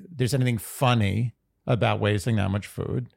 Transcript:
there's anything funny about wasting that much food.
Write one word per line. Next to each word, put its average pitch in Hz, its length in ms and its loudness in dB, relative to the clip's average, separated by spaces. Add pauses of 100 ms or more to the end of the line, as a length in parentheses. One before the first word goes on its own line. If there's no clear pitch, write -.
(160)
there's 127 180 0
anything 127 260 2
funny 113 760 0 (340)
about 110 320 2
wasting 104 380 0
that 95 120 0
much 98 180 -2
food. - 500 -6